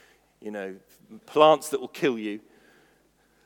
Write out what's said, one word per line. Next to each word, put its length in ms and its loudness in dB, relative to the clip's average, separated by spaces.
you 120 -14
know, 260 -10
plants 460 4
that 100 -4
will 80 -12
kill 300 -2
you. 220 -8